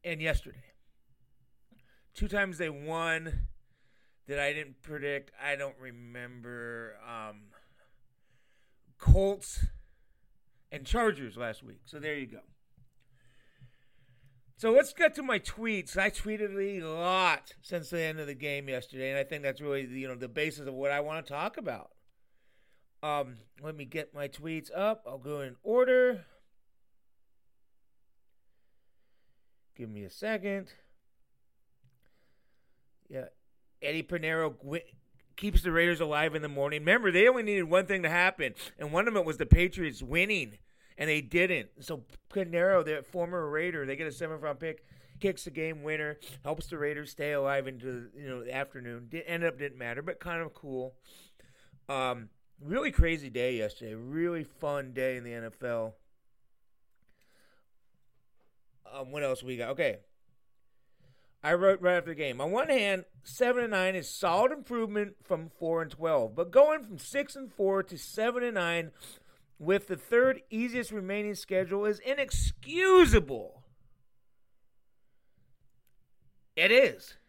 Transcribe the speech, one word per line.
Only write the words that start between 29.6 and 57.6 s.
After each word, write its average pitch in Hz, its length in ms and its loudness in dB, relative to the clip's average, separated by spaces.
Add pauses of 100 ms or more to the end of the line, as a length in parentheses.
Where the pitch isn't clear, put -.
Give 117 140 -10
me 104 140 -10
a 95 60 -14
second. 202 580 -4 (2500)
Yeah, 131 160 -10 (560)
Eddie 151 200 -2
Pinero 160 600 -2
wi-, 147 200 -6 (540)
keeps 185 260 4
the 175 80 0
Raiders 165 300 4
alive 151 340 0
in 156 60 -2
the 151 80 -6
morning. 143 320 -2
Remember, 196 320 4
they 190 160 8
only 254 140 4
needed 208 220 0
one 180 200 4
thing 190 180 0
to 160 60 0
happen, 175 460 2 (240)
and 147 120 -8
one 180 160 2
of 233 60 0
them 190 140 2
was 156 100 -4
the 156 100 -2
Patriots 170 560 6
winning, 160 540 -2 (420)
and 151 100 -2
they 151 120 2
didn't. 156 480 0 (120)
So 143 220 -8 (280)
Pinero, 180 520 2
the 151 260 -4
former 170 400 -4
Raider, 156 380 -2
they 135 80 -4
get 156 140 -6
a 147 40 -8
seventh-round 151 460 -6
pick, - 260 -8 (360)
kicks 190 240 -2
the 170 60 -10
game 156 340 -6
winner, 151 340 -4 (240)
helps 156 240 -4
the 165 120 -8
Raiders 147 320 -4
stay 147 220 -4
alive 139 360 0
into, 123 480 -10
you 143 120 -14
know, 127 140 -8
the 123 120 -10
afternoon. 120 560 -8
Di-, 165 180 -10
end 170 160 -2
up 165 140 0
didn't 139 200 -8
matter, 120 240 -6
but 170 160 -8
kind 170 220 -6
of 160 140 -8
cool. 131 400 -8 (960)
Um, 127 420 -2 (300)
really 180 300 -2
crazy 160 400 4
day 123 280 0
yesterday. 110 360 -6
Really 156 500 -4
fun 143 480 -6
day 131 240 -2
in 120 80 -10
the 120 80 -10
N 117 120 -8
F 113 180 -12
L. 117 320 -4 (3000)